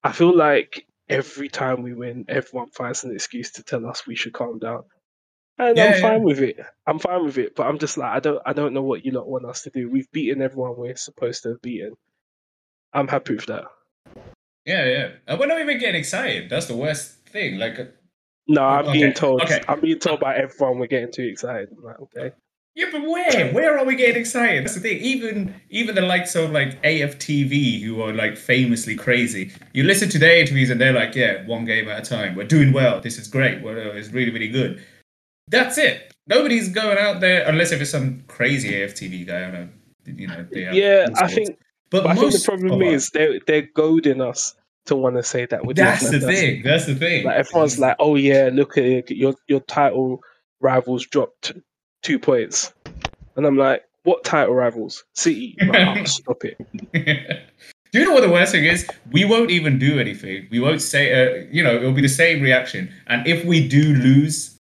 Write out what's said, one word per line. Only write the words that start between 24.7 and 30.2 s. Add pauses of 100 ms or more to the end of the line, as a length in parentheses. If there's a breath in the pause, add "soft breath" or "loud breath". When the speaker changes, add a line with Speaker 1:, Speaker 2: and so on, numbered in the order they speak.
Speaker 2:
the
thing.
Even, (160)
even
the
likes
of,
like,
A
F
T
V,
who
are,
like,
famously
crazy, (220 loud breath)
you
listen
to
their